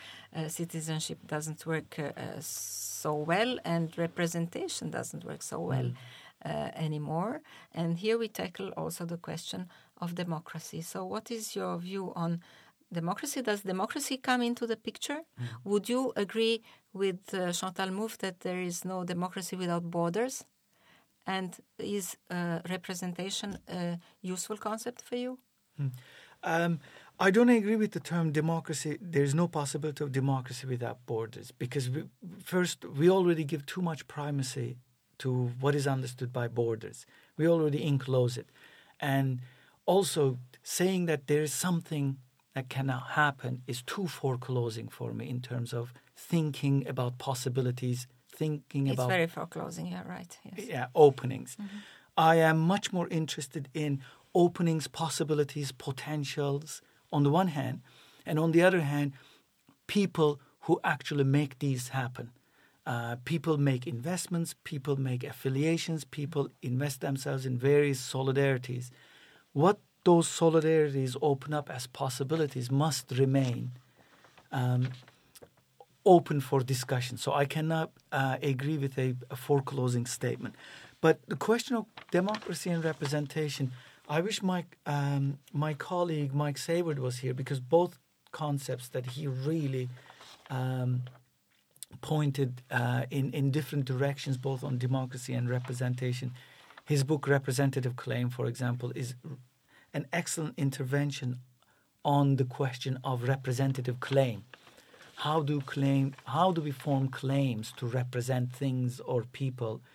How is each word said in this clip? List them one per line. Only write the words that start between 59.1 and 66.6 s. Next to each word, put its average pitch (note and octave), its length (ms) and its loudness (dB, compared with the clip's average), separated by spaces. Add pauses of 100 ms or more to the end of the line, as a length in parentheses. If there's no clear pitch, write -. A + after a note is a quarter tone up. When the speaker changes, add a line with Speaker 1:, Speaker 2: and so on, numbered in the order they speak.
Speaker 2:
people E3 520 4 (220)
who E3+ 220 4
actually D3 400 0
make C#3 360 4
these B2+ 300 -2
happen. B2+ 420 -4 (540)
Uh, A#2+ 380 -4
people D#3 340 0
make C3+ 300 2
investments, E3+ 760 -4
people C#3+ 340 -2
make B2+ 260 -2
affiliations, D3+ 800 0
people C#3+ 460 -4 (120)